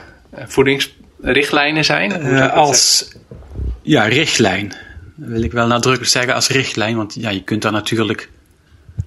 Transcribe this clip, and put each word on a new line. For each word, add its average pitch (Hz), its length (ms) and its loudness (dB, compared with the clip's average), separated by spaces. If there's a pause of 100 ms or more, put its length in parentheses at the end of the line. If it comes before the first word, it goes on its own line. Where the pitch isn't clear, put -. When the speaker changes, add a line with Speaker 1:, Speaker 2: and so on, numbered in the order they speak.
(300)
Speaker 1:
eh, 131 180 -16
voedingsrichtlijnen 143 1400 0
zijn? 160 260 0
Hoe 180 100 -4
zou 143 120 0
ik 135 60 4
Speaker 2:
Eh, 131 80 4
Speaker 1:
dat 131 40 0
Speaker 2:
als, 147 460 4
Speaker 1:
zeggen? - 220 -6 (640)
Speaker 2:
ja, 143 220 4
richtlijn. 107 680 2 (420)
Dat 135 140 -14
wil 113 140 -2
ik 117 80 -4
wel 117 160 0
nadrukkelijk 120 440 2
zeggen 123 240 2
als 120 140 0
richtlijn, 113 460 0
want 110 200 -4
ja, 113 140 -6
je 95 140 -4
kunt 107 180 -2
daar 110 100 0
natuurlijk 104 580 -2 (760)